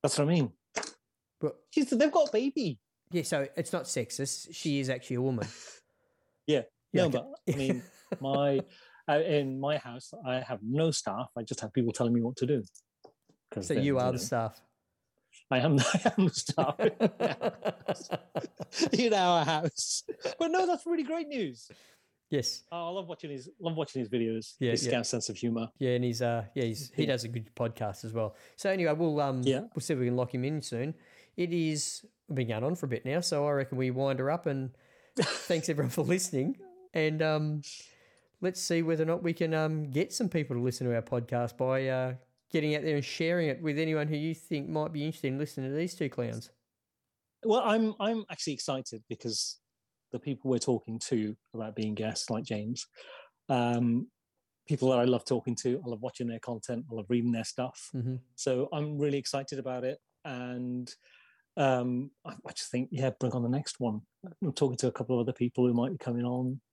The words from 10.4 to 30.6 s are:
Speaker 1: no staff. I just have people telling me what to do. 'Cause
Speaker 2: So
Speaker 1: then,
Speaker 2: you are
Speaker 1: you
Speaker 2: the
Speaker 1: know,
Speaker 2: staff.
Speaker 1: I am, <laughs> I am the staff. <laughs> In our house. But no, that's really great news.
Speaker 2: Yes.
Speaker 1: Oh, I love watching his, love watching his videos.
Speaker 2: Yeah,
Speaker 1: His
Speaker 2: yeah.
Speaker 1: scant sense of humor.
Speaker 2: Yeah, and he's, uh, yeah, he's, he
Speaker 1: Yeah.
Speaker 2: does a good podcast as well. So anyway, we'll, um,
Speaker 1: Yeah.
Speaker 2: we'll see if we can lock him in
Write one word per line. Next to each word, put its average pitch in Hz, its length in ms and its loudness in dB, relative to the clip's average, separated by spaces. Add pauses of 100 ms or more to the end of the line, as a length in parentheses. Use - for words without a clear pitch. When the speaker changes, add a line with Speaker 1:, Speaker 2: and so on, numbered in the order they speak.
Speaker 1:
no 147 280 2
staff. 113 360 -2 (100)
I 117 60 -4
just - 160 -6
have 110 140 -8
people 117 180 4
telling 117 220 2
me 120 80 4
what 123 160 -2
to 131 80 0
do. 127 180 2 (880)
'Cause 98 160 -6
Speaker 2:
So 160 60 0
Speaker 1:
then, 131 100 2
Speaker 2:
you 139 160 4
are 127 140 2
Speaker 1:
you - 0 -
Speaker 2:
the 127 60 0
Speaker 1:
know, - 40 -4
Speaker 2:
staff. 113 380 -2 (920)
Speaker 1:
I 131 80 4
am, 143 200 6
<laughs> - 0 -
I - 380 4
am 190 80 8
the 160 80 4
staff. - 460 0
<laughs> - 1000 0 (1160)
In 233 200 4
our 180 320 6
house. 160 580 0 (360)
But 330 120 2
no, 370 140 4
that's 349 200 0
really 330 180 0
great 311 240 -4
news. 185 420 -6 (600)
Speaker 2:
Yes. - 420 -2
Speaker 1:
Oh, 170 160 -6
I - 40 -4
love 185 160 -6
watching 170 240 -10
his, 135 180 -10 (100)
love 165 160 -2
watching 139 260 -2
his 110 80 -4
videos. 113 500 0
Speaker 2:
Yeah, 123 120 2
Speaker 1:
His 110 140 2
Speaker 2:
yeah. 120 60 0
Speaker 1:
scant 120 160 2
sense 117 220 -2
of 107 80 -6
humor. 113 320 -2 (100)
Speaker 2:
Yeah, 127 120 2
and 123 120 2
he's, 120 180 0
uh, 117 220 0 (120)
yeah, 131 100 0
he's, 113 280 -4
he 151 100 0
Speaker 1:
Yeah. 143 100 2
Speaker 2:
does 117 100 -2
a 117 60 -6
good 117 260 -8
podcast 113 500 -4
as 110 80 -8
well. 110 220 -2 (220)
So 202 120 -2
anyway, 175 240 2
we'll, 156 280 2
um, 131 220 0
Speaker 1:
Yeah. 131 180 2 (120)
Speaker 2:
we'll 143 80 -6
see 165 120 -2
if 131 60 0
we 127 60 2
can 123 120 2
lock 123 160 -2
him 123 100 -2
in 147 180 -2